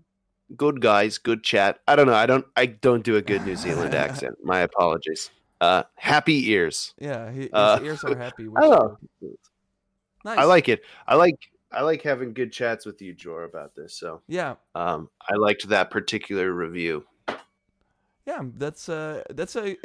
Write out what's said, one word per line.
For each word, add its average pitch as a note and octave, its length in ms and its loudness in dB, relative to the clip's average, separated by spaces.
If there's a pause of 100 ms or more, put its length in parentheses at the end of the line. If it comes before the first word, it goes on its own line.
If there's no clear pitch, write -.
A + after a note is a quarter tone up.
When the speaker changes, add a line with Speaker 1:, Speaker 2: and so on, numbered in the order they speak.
(560)
Speaker 1:
"Good C#3+ 260 0
guys, G#2 340 4
good A#2 260 -2
chat." G2+ 460 2
I C#3+ 80 6
don't C#3+ 100 6
know. A#2+ 80 4
I A2 120 4
don't, C3 180 2 (120)
I B2+ 100 4
don't A#2+ 360 0
do A2 140 0
a G#2 60 2
good G2 240 -2
New F#2 100 -6
Zealand E2 380 -4
Speaker 2:
<laughs> C#2+ 120 0
Speaker 1:
accent. C2 360 -8
My F2+ 180 0
apologies. E2 720 -2 (300)
Uh, F2 240 4 (100)
happy C#3+ 560 0
ears. F2 480 0
Speaker 2:
Yeah, A2+ 340 -10
he, C3+ 100 -10
his C3+ 120 -10
Speaker 1:
Uh, G#2+ 280 6
Speaker 2:
ears D3 220 -10
are C3+ 120 -2
happy, B2 280 -12
Speaker 1:
<laughs> - 0 -
I A2 40 -12
Speaker 2:
which G#2+ 120 -2
Speaker 1:
don't D4+ 100 8 (520)
know. - 60 -14 (1000)
Speaker 2:
Nice. - 120 -2
Speaker 1:
I C3+ 60 6
like E3+ 240 6
it. A2+ 140 2 (240)
I A#2+ 80 2
like, E3+ 240 6 (340)
I - 100 -4
like D#3+ 200 -2
having B2+ 320 -4
good B2 180 -6
chats A#2 320 -4
with G2+ 160 -14
you, F#2 140 -16
Jor, E2+ 300 -12
about E2 300 -16
this. D#2 200 -18
So E2 320 -12
Speaker 2:
Yeah. D#3 300 -8 (180)
Speaker 1:
um, E2+ 340 -6 (180)
I G2+ 100 -2
liked G#2 340 0
that F#2+ 200 2
particular G2 640 -4
review. E2+ 540 -6 (1200)
Speaker 2:
Yeah, D#4+ 140 -10 (160)
that's, D3 340 -10
uh, D#3 400 -10
that's - 260 -10
a, G3+ 280 -6